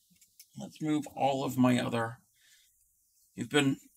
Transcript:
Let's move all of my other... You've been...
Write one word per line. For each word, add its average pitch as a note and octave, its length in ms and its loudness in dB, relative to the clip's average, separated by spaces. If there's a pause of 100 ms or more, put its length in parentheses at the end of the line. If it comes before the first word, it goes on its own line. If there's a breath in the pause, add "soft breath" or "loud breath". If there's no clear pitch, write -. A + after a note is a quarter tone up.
(600)
Let's - 220 -12
move D3+ 340 -2
all C3+ 300 0
of B2+ 120 -4
my B2+ 220 6
other... A#2 400 -4 (1160 soft breath)
You've A#2 140 -8
been... C#3 280 2 (200)